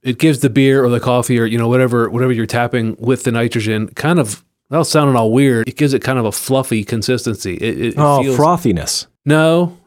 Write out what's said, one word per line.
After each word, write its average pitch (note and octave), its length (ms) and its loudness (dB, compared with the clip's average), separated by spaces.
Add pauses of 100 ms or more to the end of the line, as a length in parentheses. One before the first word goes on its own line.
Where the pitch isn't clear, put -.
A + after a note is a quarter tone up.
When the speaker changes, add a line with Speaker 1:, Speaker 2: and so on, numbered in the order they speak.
Speaker 1:
it B2+ 160 -4
gives D#3 200 2
the C#3 100 0
beer C3+ 340 4
or B2 60 2
the A#2+ 120 0
coffee B2 360 0
or, A#2 80 2
you A2 120 -2
know, A#2 100 0
whatever, A#2+ 420 2
whatever B2 220 -2
you're A2+ 140 -2
tapping A#2+ 520 -2
with B2 280 -2
the B2 80 0
nitrogen, A2 560 -2
kind E3+ 300 0
of, G#2+ 240 -4 (260)
well, D#3 160 0
sounding C#3+ 320 2
all A2 160 2
weird, B2+ 340 2
it B2 80 -10
gives C#3+ 180 2
it B2+ 80 0
kind C3 160 -2
of A#2+ 80 0
a G#2 60 -2
fluffy B2 540 -2
consistency. A#2 720 -4
It, A2 260 -6
it A#2 160 -2
Speaker 2:
Oh, C#3+ 260 2
Speaker 1:
feels C3+ 140 0
Speaker 2:
frothiness. C#3+ 720 0 (180)
Speaker 1:
No, D#3+ 600 2